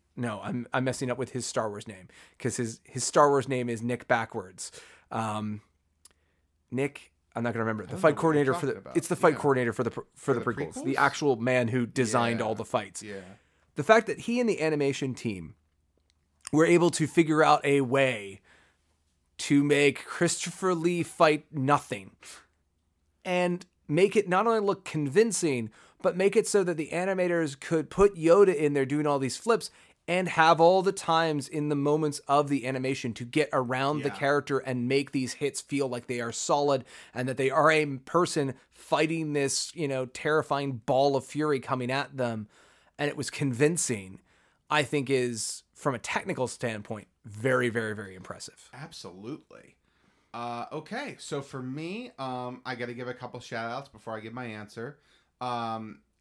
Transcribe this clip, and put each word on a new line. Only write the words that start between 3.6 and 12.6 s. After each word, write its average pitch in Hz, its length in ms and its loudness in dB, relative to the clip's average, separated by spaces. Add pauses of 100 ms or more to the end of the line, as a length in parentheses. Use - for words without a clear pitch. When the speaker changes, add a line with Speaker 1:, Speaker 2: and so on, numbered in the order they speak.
Speaker 1:
is 113 120 -6
Nick 120 280 -6
backwards. 113 640 -4 (400)
Um, 107 500 -4 (1080)
Nick, 139 400 -6 (240)
I'm 117 80 -4
not 117 100 -2
gonna 113 100 -2
remember. 110 200 -2
Speaker 2:
I - 40 -14
Speaker 1:
The - 60 -14
Speaker 2:
don't - 80 -8
Speaker 1:
fight 160 80 8
Speaker 2:
know 151 60 6
what - 0 -
you're - 60 -8
Speaker 1:
coordinator 147 320 4
for - 80 -4
Speaker 2:
talking 135 120 -2
Speaker 1:
the, 98 60 -10
Speaker 2:
about. 95 180 -6
Speaker 1:
it's - 100 0
the 170 80 -2
fight 165 180 6
Speaker 2:
Yeah. 123 60 -8
Speaker 1:
coordinator 127 340 2
for 127 100 -2
the 117 80 -4
pr-, - 100 -10
for - 40 -12 (100)
Speaker 2:
For - 180 0
Speaker 1:
the 117 80 -2
Speaker 2:
the - 40 -6
Speaker 1:
prequels. 90 280 -4
Speaker 2:
prequels? 262 120 -10
Speaker 1:
The 135 120 -2
actual 139 400 2
man 123 320 2
who 123 160 0
designed 117 540 0
Speaker 2:
Yeah. - 60 -2
Speaker 1:
all 107 100 -2
the 107 100 -8